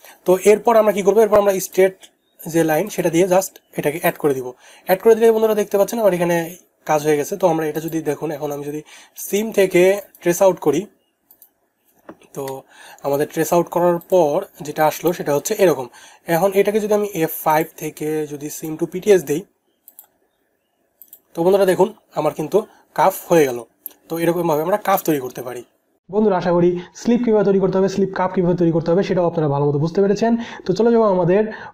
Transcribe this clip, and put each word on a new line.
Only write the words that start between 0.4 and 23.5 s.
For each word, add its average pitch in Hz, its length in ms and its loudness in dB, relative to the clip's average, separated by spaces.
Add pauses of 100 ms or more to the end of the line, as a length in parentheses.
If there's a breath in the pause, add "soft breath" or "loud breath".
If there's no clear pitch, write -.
এরপর 214 320 4
আমরা 214 180 4
কী 202 80 -2
করবো? 196 200 4
এরপর 208 160 4
আমরা 202 220 2
স্ট্রেট 190 360 0 (520)
যে 160 160 0
লাইন, 160 260 0
সেটা 175 200 -4
দিয়ে 165 180 2
just 185 320 0 (180)
এটাকে 151 240 -4
অ্যাড 170 140 -2
করে 143 180 -2
দিব। 127 180 -6 (340 soft breath)
অ্যাড 185 140 0
করে 226 160 4
দিলে 226 160 4
বন্ধুরা 220 240 0
দেখতে 208 220 -2
পাচ্ছেন 196 220 -2
আমার 202 140 2
এখানে 175 420 -2 (300)
কাজ 156 180 0
হয়ে 151 140 2
গেছে। 147 200 -6
তো 185 100 2
আমরা 160 180 0
এটা 151 140 -6
যদি 160 220 -6
দেখুন, 151 300 -6
এখন 147 200 -8
আমি 143 120 -10
যদি 147 180 -10 (340 loud breath)
সিম 214 360 -4
থেকে 190 500 2 (200)
ট্রেস 175 200 -2
আউট 190 180 4
করি, 156 260 -2 (1500)
তো 135 300 -10 (400 loud breath)
আমাদের 143 240 0
ট্রেস 160 260 -4
আউট 170 160 0
করার 175 300 0
পর 165 460 0 (160)
যেটা 151 240 -2
আসলো 160 280 0
সেটা 151 220 -2
হচ্ছে 143 180 -4
এরকম। 156 340 2 (400 loud breath)
এখন 170 260 0
এটাকে 202 260 2
যদি 208 140 -2
আমি 208 200 0
এফ 160 300 -4
ফাইভ 160 240 0 (100)
থেকে 156 500 -6
যদি 143 220 -12 (120)
sim 156 160 -8
to 160 100 -4
P 180 140 -10
T 196 180 4
S 160 40 -4
দেই, 147 180 -4 (1900)
তো 170 100 -4
বন্ধুরা 190 220 4
দেখুন 185 280 2 (220)
আমার 151 180 -2
কিন্তু 180 320 -2 (280 soft breath)
কাফ 175 200 2 (140)
হয়ে 165 180 4
গেল। 120 180 -4 (460)